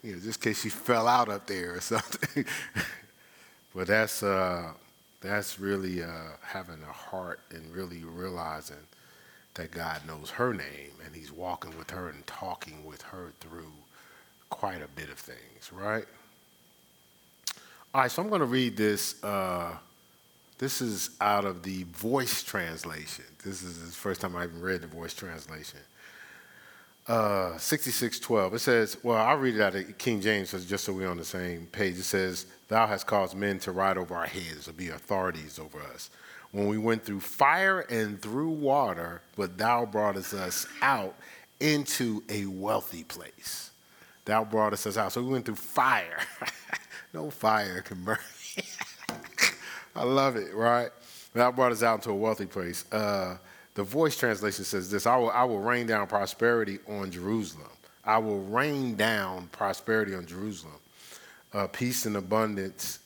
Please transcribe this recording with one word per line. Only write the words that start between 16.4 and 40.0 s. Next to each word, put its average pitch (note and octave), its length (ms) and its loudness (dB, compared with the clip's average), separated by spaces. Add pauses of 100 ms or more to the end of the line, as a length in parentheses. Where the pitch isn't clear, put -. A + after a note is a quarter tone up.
All C3+ 100 6
right, B2 80 4
so E3 120 0
I'm G#3+ 80 0
gonna E3+ 160 4
read A#2+ 320 2
this, G#2+ 440 2
uh, F#2 540 -2 (800)
this C3 220 -2
is G#2+ 300 -2 (100)
out G2+ 240 6
of F2+ 180 -2
the F#2+ 220 -4
Voice A#2+ 580 0
translation. D#2+ 840 -6 (180)
This F#2+ 180 -8
is F2 160 -10
the E2 140 -12
first F#2+ 300 -4
time F2+ 120 -4
I F2 100 -4
even E2+ 180 -8
read F#2 180 -2
the E2+ 60 -12
Voice E2 260 -10
translation. D#2 680 -12 (1300)
Uh, G2+ 520 2
sixty-six - 600 0
twelve. G2+ 360 2
It A#2 60 -2
says, A#2 420 4
well, A#2 160 4
I'll B2 180 6
read B2+ 200 2
it G#2+ 40 2
out G2 140 6
of G2 240 -6
King A2 240 0
James G2+ 260 2
so, G2 100 -6
just F2+ 260 -4
so G2 100 -2
we're F#2+ 160 -2
on F2 80 -4
the E2 60 -8
same F2 420 -6
page. F#2+ 320 -2
It F#2 60 -6
says, F#2 420 0 (220)
"Thou A2 180 6
hast G#2 200 -2
caused F#2+ 300 2
men G2+ 240 0
to - 100 -4
ride F#2+ 280 2
over F2+ 160 -4
our E2 120 -2
heads, E2 380 -8
to E2 80 -14
be E2+ 160 -8
authorities D#2+ 680 -2
over D#2 200 -14
us. - 300 -12 (440)
When G2+ 160 2
we G#2+ 100 2
went A2+ 260 2
through G2+ 160 -4
fire F3+ 600 4 (100)
and G#2+ 300 0
through C3 280 -2
water, C3 720 2 (160)
but F#2 220 -2
thou A#2+ 260 4
broughtest G2+ 480 0